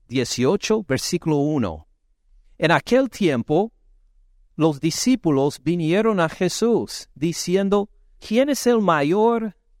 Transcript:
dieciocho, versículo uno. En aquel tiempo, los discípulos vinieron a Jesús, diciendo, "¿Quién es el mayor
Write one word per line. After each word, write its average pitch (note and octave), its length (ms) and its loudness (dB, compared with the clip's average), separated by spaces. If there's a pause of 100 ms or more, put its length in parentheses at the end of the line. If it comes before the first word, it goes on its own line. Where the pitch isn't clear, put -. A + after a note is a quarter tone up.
dieciocho, C3+ 800 0
versículo D3+ 500 -2
uno. C3 500 -2 (720)
En D#3+ 140 2
aquel A#3+ 380 2
tiempo, D#3+ 640 0 (800)
los D3+ 240 0
discípulos D3+ 840 0
vinieron F3 580 0
a E3 80 2
Jesús, F3+ 880 -2
diciendo, F#3+ 760 -2 (300)
"¿Quién B3+ 300 0
es C4+ 180 -2
el A#3+ 140 2
mayor G3+ 760 0 (240)